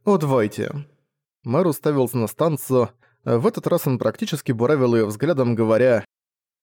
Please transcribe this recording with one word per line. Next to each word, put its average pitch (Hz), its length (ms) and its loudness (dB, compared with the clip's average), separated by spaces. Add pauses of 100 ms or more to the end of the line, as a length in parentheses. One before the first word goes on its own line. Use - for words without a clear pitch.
Удвойте». 143 800 0 (580)
Мэр 139 220 0
уставился 139 520 -2
на 113 100 0
станцию. 131 640 -2 (360)
В 120 200 0
этот 202 220 -2
раз 165 200 0
он 127 120 0
практически 135 540 -4
буравил 123 420 2
её 113 120 2
взглядом, 120 460 0
говоря: 113 520 2 (580)